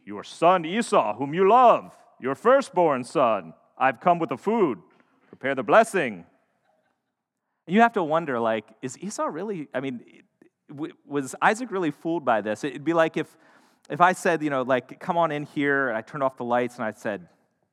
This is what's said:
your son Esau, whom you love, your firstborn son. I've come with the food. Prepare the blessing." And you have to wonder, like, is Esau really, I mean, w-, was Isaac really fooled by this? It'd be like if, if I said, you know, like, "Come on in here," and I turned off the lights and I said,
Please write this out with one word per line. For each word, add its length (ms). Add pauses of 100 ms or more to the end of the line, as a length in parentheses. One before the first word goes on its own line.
your 180
son 400
Esau, 520
whom 180
you 120
love, 480 (240)
your 160
firstborn 680
son. 480 (240)
I've 240
come 180
with 120
the 80
food. 400 (500)
Prepare 260
the 80
blessing." 600 (1400)
And 80
you 80
have 120
to 80
wonder, 380
like, 240 (160)
is 180
Esau 280
really, 480
I 60
mean, 420 (460)
w-, 260 (100)
was 380
Isaac 280
really 200
fooled 340
by 160
this? 240
It'd 200
be 100
like 220
if, 200 (540)
if 100
I 120
said, 300
you 80
know, 120
like, 380
"Come 160
on 160
in 120
here," 440
and 80
I 40
turned 220
off 140
the 80
lights 320
and 80
I 80
said, 360 (440)